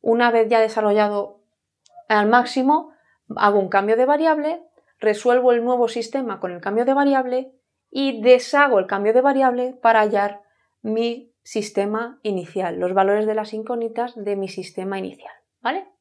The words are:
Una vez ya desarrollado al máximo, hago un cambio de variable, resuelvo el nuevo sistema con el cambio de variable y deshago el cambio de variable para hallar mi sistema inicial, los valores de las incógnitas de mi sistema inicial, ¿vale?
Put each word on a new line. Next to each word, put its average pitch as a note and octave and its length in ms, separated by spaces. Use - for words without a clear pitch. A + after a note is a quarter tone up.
Una A#3 300
vez A3+ 180
ya A3+ 120
desarrollado G#3 800
al G#3 200
máximo, C4 640
hago G#3 220
un F#3+ 100
cambio G3+ 280
de B3+ 100
variable, D#4 560
resuelvo B3 540
el A#3 120
nuevo A#3+ 240
sistema A3+ 520
con F3+ 120
el F3 80
cambio G#3 240
de C4+ 100
variable C4 580
y C4 320
deshago B3+ 560
el F#3 80
cambio G3+ 260
de B3 80
variable B3+ 640
para A3+ 180
hallar G3+ 420
mi A#3 600
sistema G#3+ 800
inicial, F#3 560
los F3+ 160
valores G3+ 320
de G#3+ 80
las G#3+ 180
incógnitas A#3 640
de G3+ 200
mi G3 120
sistema F#3+ 500
inicial, - 340
¿vale? E4 260